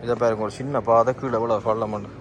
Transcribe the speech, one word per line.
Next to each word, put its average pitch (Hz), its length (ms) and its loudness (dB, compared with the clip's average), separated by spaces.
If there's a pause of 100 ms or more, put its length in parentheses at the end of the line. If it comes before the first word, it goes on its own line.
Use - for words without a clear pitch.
இதை 120 180 0
பாருங்க, 110 260 2
ஒரு 101 120 -10
சின்ன 135 200 -2 (100)
பாதை 117 300 6
கீழே 123 200 -2
எவ்வளோ 113 280 0
பள்ளம் 107 300 -2
உண்டு. 95 120 -10 (100)